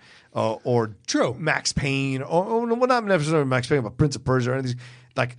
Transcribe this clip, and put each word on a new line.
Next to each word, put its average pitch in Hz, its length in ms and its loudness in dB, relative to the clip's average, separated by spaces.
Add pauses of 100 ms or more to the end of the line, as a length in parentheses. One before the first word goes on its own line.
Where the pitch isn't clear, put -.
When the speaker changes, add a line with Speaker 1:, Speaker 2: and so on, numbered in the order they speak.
(340)
Speaker 1:
uh, 110 200 0 (100)
or 117 320 0 (100)
Speaker 2:
True. 214 320 0
Speaker 1:
Max 147 340 -2
Payne, 135 500 -2
or, 170 220 0
or, 226 220 -2
well, 233 220 2
not 247 160 2
necessarily 160 420 2
Max 127 200 0
Payne, 147 160 2
but 104 140 -8
Prince 147 200 2
of - 80 -12
Persia, 127 260 2
or 127 40 -2
any 135 60 -2
of 131 60 -4
these. 123 100 -4 (400)
Like, 123 220 -2